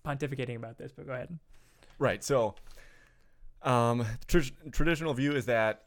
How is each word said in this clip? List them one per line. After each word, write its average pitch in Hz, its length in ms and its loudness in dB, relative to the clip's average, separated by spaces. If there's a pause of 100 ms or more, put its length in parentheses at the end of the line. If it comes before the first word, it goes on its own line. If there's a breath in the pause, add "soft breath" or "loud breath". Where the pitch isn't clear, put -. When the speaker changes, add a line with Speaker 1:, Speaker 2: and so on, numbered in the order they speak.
Speaker 1:
pontificating 135 520 -6
about 113 200 -12
this, - 140 -14
but 123 160 -18
go 131 60 -8
ahead. 127 260 -10 (580 soft breath)
Speaker 2:
Right, 113 240 2
so, 117 340 2 (1080 soft breath)
um, 120 440 2 (220)
tr-, 175 120 6 (340)
traditional 156 400 2
view 139 200 2
is 131 120 0
that 113 420 2